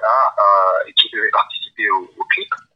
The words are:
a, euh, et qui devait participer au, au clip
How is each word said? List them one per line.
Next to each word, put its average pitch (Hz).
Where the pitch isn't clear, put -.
a, 117
euh, 95
et -
qui -
devait 107
participer -
au, 92
au -
clip -